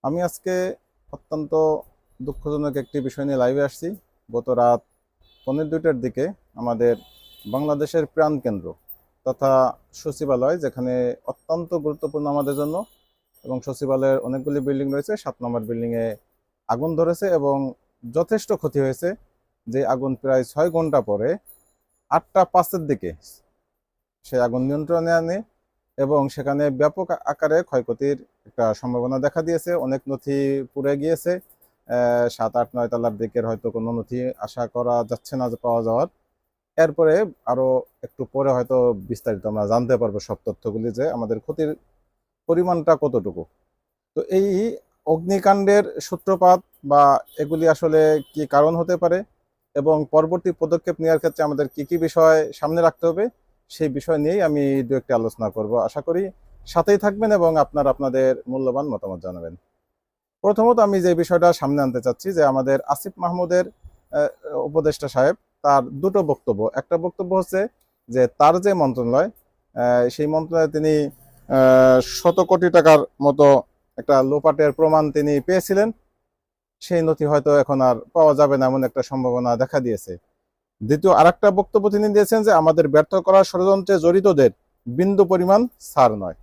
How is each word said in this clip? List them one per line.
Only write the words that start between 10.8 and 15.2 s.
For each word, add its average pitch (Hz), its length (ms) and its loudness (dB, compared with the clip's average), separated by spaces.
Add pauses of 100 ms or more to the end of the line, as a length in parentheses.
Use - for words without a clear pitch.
অত্যন্ত 165 480 -8
গুরুত্বপূর্ণ 151 520 -6
আমাদের 143 280 -2
জন্য, 156 300 -6 (600)
এবং 127 160 -8
সচিবালয়ের 135 580 -2
অনেকগুলি 135 420 -4
বিল্ডিং 139 320 -4
রয়েছে, 147 240 -6
সাত - 260 -10